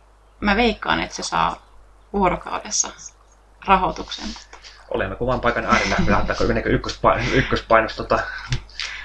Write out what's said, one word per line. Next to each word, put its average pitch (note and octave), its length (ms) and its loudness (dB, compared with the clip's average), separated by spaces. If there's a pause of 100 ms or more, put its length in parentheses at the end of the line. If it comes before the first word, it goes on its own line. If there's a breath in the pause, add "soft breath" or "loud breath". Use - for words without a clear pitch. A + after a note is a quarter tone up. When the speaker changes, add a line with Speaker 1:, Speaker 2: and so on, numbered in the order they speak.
(400)
Speaker 1:
mä G3+ 160 0
veikkaan, G#3 440 0
että E3+ 160 -6
se F3+ 60 -8
saa - 440 -2 (460)
vuorokaudessa G3 760 -2 (760)
rahoituksen. F#3 580 0 (680 loud breath)
Speaker 2:
Olemme G2 260 -4
kuvan B2 240 -2
paikan A#2 240 0
äärellä. G#2+ 320 2 (100)
Me G#2 60 4
laitetaanko, G2+ 320 2
meneekö A2+ 260 2
ykköspa-, - 500 2 (140)
ykköspainos A2+ 640 2
tota B2 220 0 (880 loud breath)